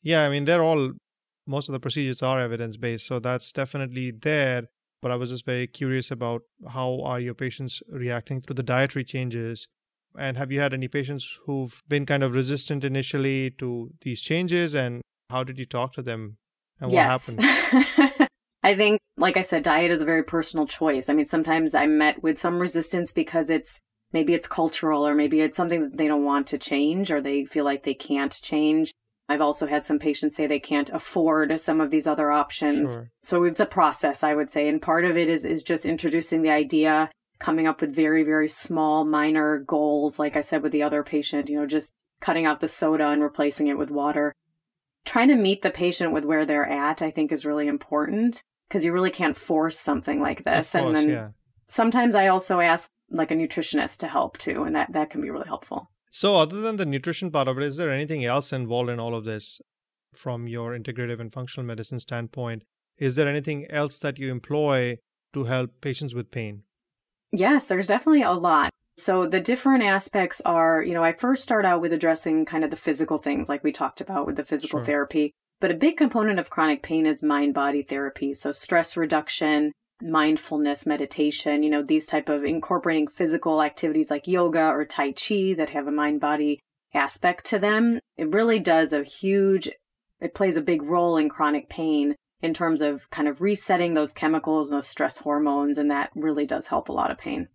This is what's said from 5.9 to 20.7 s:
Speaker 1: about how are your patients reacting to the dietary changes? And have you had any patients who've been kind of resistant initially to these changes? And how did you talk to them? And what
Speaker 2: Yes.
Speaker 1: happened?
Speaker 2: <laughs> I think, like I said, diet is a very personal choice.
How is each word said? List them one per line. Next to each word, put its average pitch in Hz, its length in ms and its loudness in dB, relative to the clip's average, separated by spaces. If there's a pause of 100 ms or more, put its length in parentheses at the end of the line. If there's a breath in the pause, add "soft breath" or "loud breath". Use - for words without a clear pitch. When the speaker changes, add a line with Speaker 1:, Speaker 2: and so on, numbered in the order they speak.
Speaker 1:
about 117 300 -4 (260)
how 127 340 -4
are 127 160 -4
your 123 160 -6
patients 127 540 -8
reacting 127 540 -6
to 135 120 -12
the 127 80 -4
dietary 127 420 0
changes? 117 640 -6 (500)
And 135 200 -6
have 135 160 -6
you 139 80 -2
had 139 140 0
any 131 140 -4
patients 139 560 -6
who've 135 440 -6
been 143 180 0
kind 139 160 2
of 127 120 0
resistant 135 500 -2
initially 135 680 -2
to 120 380 -8 (120)
these 123 180 -6
changes? 170 540 0
And 123 260 -2 (300)
how 127 120 -2
did 131 160 -10
you 127 80 -8
talk 127 280 -4
to 127 80 -10
them? 113 340 -8 (440)
And 139 120 -4
what - 60 4
Speaker 2:
Yes. 131 280 2
Speaker 1:
happened? 262 1000 4
Speaker 2:
<laughs> - 0 - (340)
I 196 140 6
think, 208 240 4 (160)
like 175 200 2
I 185 60 4
said, 160 220 0
diet 170 260 4
is 160 120 2
a - 20 0
very 160 180 2
personal 160 440 -2
choice. 143 420 0